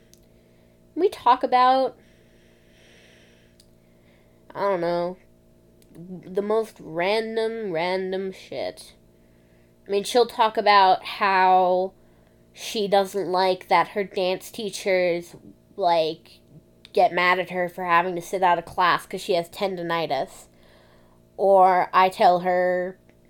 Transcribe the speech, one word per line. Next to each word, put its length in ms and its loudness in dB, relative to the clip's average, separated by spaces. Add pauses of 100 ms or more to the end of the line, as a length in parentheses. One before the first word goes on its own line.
(960)
We 140 0
talk 340 0
about, 540 2 (2500)
I 80 -10
don't 200 -2
know, 360 -4 (760)
the 480 -10
most 380 -4
random, 920 -4
random 600 -4
shit. 640 -12 (920)
I 60 -12
mean, 120 -2
she'll 220 2
talk 320 -2
about 460 6
how 880 2 (600)
she 340 -6
doesn't 440 0
like 360 0
that 220 4
her 140 -4
dance 460 -6
teachers, 880 -4 (400)
like, 640 -2 (540)
get 200 2
mad 240 2
at 120 -6
her 180 -4
for 160 -12
having 320 0
to 60 -8
sit 200 -8
out 160 4
of 60 -6
class 420 0
'cause 160 -12
she 120 -4
has 160 -2
tendinitis. 960 -6 (880)
Or 580 4
I 140 4
tell 320 2
her 580 -2 (320)